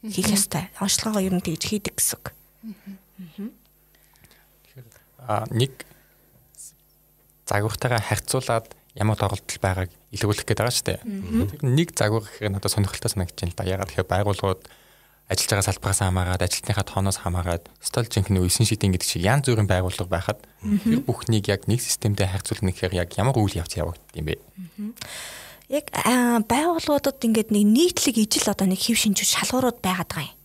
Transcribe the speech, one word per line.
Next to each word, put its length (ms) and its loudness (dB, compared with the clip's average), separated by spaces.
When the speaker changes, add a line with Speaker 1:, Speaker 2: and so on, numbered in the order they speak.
Speaker 1:
хийх 240 0
Speaker 2:
Мгм. 80 4
Speaker 1:
ёстой. 260 -2
Оншилгоогоо 460 0
ер 80 0
нь 80 0
тэгж 240 -4
хийдэг 320 -4
гэсэн 240 0
үг. 40 -18
Speaker 2:
Мгм. 320 -14
Speaker 1:
Мгм. 300 -12
Speaker 3:
А, 240 0
нэг 320 0
загвартайгаа 520 0
харьцуулаад 680 0
ямар 220 2
тохиолдол 440 -2
байгааг 280 0
илрүүлэх 360 0
гээд 140 0
байгаа 140 2
шүү 120 -2
дээ. 160 -2
Speaker 1:
Мгм. 480 -2
Speaker 3:
Тэр 120 -10
нэг 320 2
загвар 280 2
гэхээр 280 -4
надад 200 -2
сонирхолтой 400 0
санагдаж 280 -4
байна 120 -2
л 60 -14
да. 100 -4
Ягаад 240 -2
гэхээр 160 -2
байгууллагууд 540 0
ажиллаж 240 -2
байгаа 160 2
салбараас 320 0
хамаарат, 440 2
ажилтныхаа 440 -2
тооноос 320 0
хамаарат, 440 -2
стол 240 -2
жинхэнэ 320 2
үеийн 280 4
шидийн 280 2
гэдэг 120 -2
шиг 200 -2
янз 200 4
бүрийн 200 2
байгууллага 440 0
байхад 280 -2
Speaker 1:
Мгм. 240 0
Speaker 3:
тэр 160 4
бүхнийг 480 0
яг 160 -2
нэг 160 2
системтэй 440 0
харьцуулах 360 -4
нь 80 2
гэхээр 240 -2
яг 140 0
ямар 160 2
үйл 240 2
явц 160 -8
явагддаг 400 -8
юм 160 -6
бэ? 80 -4
Speaker 1:
Мгм. 400 -12
Яг, 240 -4
а, 560 2
байгууллагуудад 800 2
ингээд 240 2
нэг 160 6
нийтлэг 560 4
ижил 320 2
одоо 160 2
нэг 80 -2
хэв 160 0
шинжүүд 320 2
шалгуурууд 560 0
байгаад 320 0
байгаа 160 -8
юм. 140 -20